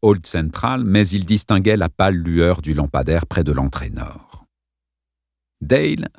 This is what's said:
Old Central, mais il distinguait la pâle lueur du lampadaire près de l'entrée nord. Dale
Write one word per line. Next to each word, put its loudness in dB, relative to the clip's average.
Old 4
Central, -4
mais 4
il -2
distinguait 2
la 0
pâle 0
lueur 2
du -2
lampadaire 0
près -2
de -2
l'entrée -4
nord. -14
Dale 0